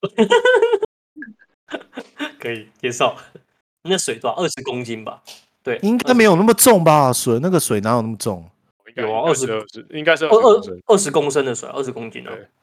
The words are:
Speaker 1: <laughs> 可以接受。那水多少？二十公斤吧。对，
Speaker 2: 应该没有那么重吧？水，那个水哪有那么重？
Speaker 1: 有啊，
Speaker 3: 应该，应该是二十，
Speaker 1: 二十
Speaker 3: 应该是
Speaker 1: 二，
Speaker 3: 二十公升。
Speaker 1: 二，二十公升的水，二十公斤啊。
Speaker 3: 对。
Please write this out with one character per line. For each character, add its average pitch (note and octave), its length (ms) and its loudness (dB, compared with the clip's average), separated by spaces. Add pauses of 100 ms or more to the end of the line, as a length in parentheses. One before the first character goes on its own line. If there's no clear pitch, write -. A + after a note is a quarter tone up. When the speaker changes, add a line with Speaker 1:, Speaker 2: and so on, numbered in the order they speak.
Speaker 1:
<laughs> G3 60 -6 (2250)
可 A#2+ 120 -8
以 G#2+ 160 -12 (120)
接 B2 120 -4
受。 B2 240 -2 (680)
那 F#3 140 -2
水 B2 180 -6
多 A#2+ 140 -6
少？ A2 80 -4
二 E3+ 100 -2
十 B2 160 -12
公 B2 200 -8
斤 A2+ 200 -10
吧。 - 180 -16 (420)
对， A#2+ 180 -6
Speaker 2:
应 A3 160 0
该 B3 160 0
没 A#3 100 4
有 G3+ 120 6
那 F3 80 4
么 A3+ 100 4
重 G#3+ 300 4
吧？ D3+ 280 4
水， A#2 300 0
那 E3+ 80 -2
个 F3+ 100 2
水 G#2+ 220 -2
哪 A2+ 140 0
有 A#2+ 60 0
那 A2 60 -6
么 A2+ 100 -8
重？ F#2 280 -8 (500)
Speaker 1:
有 A2 160 -4
啊， C3+ 220 0
Speaker 3:
应 C3+ 140 -4
该， A2+ 80 -4 (420)
应 D3+ 80 -8
该 D#3+ 100 4
是 D3+ 120 -2
二 - 20 2
十， - 0 -
Speaker 1:
二 - 0 -
十 - 0 -
Speaker 3:
应 - 0 -
该 - 0 -
是 - 0 -
Speaker 1:
二， - 0 -
Speaker 3:
二 A3 320 6
十 - 20 -10
公 - 0 -
升。 F#2 220 -14
Speaker 1:
二， - 80 2
二 G3 40 6
十 F#3 140 -4
公 D3 200 0
升 D3 140 0
的 B2 100 -4
水， - 140 -12
二 C#3 140 -8
十 C3 80 -10
公 A2+ 200 -12
斤 B2+ 160 -18
啊。 G#2+ 40 -14
Speaker 3:
对。 G2+ 160 -18 (160)